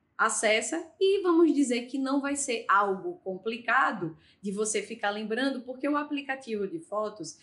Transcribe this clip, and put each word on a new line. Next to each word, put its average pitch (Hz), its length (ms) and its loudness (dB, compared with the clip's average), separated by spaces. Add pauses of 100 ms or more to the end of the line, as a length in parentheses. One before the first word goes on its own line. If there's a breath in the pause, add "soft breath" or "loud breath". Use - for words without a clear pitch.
(260)
acessa 233 600 0 (140)
e 392 220 4
vamos 339 320 6
dizer 240 340 2
que 277 100 -8
não 269 240 0
vai 277 140 -2
ser 233 320 -2
algo 190 560 2
complicado 226 960 -2 (240 soft breath)
de 202 100 -6
você 214 300 -2
ficar 214 280 -4
lembrando, 226 520 -2
porque 254 260 -6
o 294 100 2
aplicativo 269 720 -4
de 165 120 -8
fotos 202 640 -8